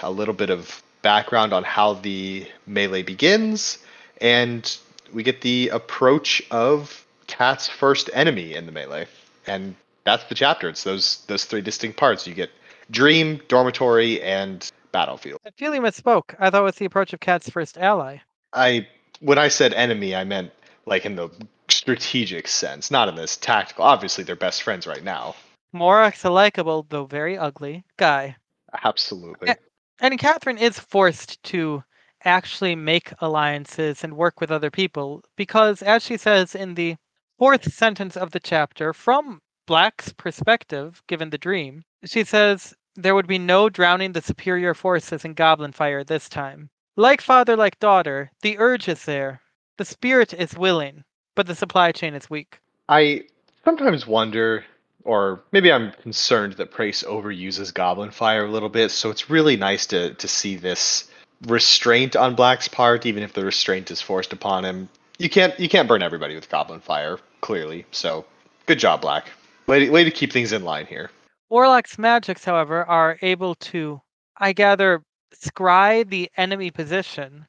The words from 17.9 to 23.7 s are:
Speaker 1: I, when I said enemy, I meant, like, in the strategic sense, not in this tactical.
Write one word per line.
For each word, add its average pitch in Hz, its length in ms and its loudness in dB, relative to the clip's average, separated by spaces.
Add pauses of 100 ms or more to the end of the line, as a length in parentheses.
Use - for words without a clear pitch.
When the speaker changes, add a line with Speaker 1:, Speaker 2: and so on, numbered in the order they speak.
Speaker 1:
I, 123 340 2 (360)
when 143 160 4
I 147 100 6
said 135 260 4
enemy, 107 400 -2
I 95 120 -4
meant, 95 260 -6 (340)
like, 95 200 -2
in 104 100 -8
the 85 140 -8 (420)
strategic 113 760 -4
sense, - 420 -8
not 127 180 0
in 90 60 -4
this 80 240 -10
tactical. - 480 -2